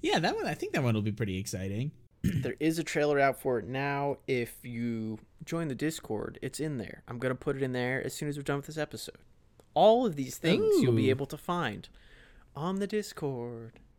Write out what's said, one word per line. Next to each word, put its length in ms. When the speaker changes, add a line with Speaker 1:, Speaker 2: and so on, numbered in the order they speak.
Speaker 1:
Yeah, 180
that 160
one, 100
I 80
think 200
that 100
one 120
will 60
be 120
pretty 240
exciting. 540
<clears throat> 0
Speaker 2:
There 360
is 200
a 40
trailer 360
out 220
for 180
it 80
now. 500
If 360
you 560
join 240
the 80
Discord, 680
it's 180
in 180
there. 300
I'm 120
gonna 160
put 220
it 60
in 100
there 320
as 80
soon 160
as 80
we're 60
done 140
with 100
this 100
episode. 400
All 320
of 100
these 220
things 440
you'll 120
be 140
Speaker 1:
Ooh. 40
Speaker 2:
able 160
to 100
find 500
on 240
the 80
Discord. 880